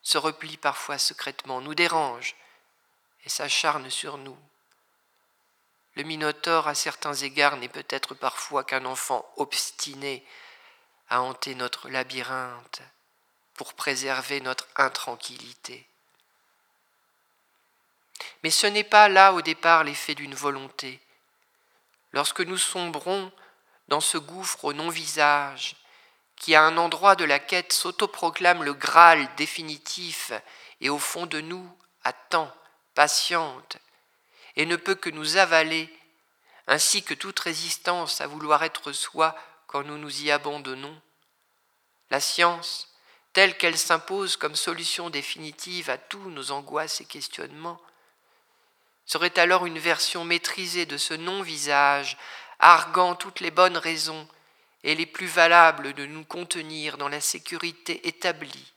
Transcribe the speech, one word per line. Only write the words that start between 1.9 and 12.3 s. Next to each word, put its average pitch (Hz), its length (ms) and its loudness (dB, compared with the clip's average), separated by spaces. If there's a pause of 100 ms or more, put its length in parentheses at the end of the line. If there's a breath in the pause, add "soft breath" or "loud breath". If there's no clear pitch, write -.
et 131 40 -20
s'acharne 143 600 -2
sur 143 300 -8
nous. 135 180 -18 (1600)
Le 143 80 -10
Minotaure, 156 640 -2
à 147 80 -4
certains 147 400 -6
égards, 143 420 2
n'est 123 100 -10
peut-être - 460 -8
parfois 135 500 -4
qu'un 131 220 -4
enfant 127 400 -6 (120)
obstiné 139 880 -8 (840 loud breath)
à 123 120 0
hanter 127 340 -8
notre 127 340 -8
labyrinthe 127 960 -8 (720)